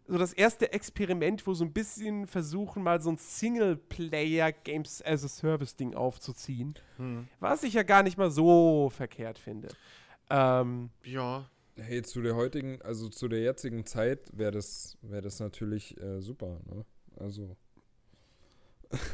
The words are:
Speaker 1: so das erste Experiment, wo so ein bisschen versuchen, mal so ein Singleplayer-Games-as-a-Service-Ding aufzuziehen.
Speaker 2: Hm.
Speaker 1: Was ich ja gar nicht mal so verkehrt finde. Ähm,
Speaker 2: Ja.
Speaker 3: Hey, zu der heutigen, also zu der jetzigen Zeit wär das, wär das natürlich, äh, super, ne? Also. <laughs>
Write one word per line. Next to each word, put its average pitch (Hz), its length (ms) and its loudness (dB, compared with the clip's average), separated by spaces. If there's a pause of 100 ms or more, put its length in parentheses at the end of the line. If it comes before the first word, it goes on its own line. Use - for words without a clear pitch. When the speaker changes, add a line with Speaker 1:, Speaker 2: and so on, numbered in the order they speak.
Speaker 1:
so 180 100 2
das 175 160 2
erste 226 400 4
Experiment, 185 760 0
wo 190 60 2
so 170 120 0
ein 151 80 -2
bisschen 208 540 -4
versuchen, 185 560 -4
mal 170 180 4
so 165 100 -2
ein 160 60 -2
Singleplayer-Games-as-a-Service-Ding 156 2750 -2
aufzuziehen. 127 800 -6 (220)
Speaker 2:
Hm. 123 300 -8 (120)
Speaker 1:
Was 262 240 0
ich 240 100 -4
ja 220 100 4
gar 196 200 8
nicht 185 140 -2
mal 190 140 2
so 160 640 8
verkehrt 113 440 -8
finde. 110 300 -12 (600)
Ähm, 127 600 4 (140)
Speaker 2:
Ja. 131 460 -6 (300)
Speaker 3:
Hey, 117 220 -4
zu 117 220 -6
der 117 120 0
heutigen, 131 460 -2
also 113 260 -8
zu 110 200 -6
der 113 140 0
jetzigen 117 440 -2
Zeit 123 480 -2
wär 107 180 -2
das, - 500 -6
wär 101 200 -8
das 98 180 -8
natürlich, 104 640 -6
äh, 95 200 -6
super, 95 440 -10
ne? 110 200 -12 (300)
Also. 101 400 -10 (1400)
<laughs> 123 60 -4 (160)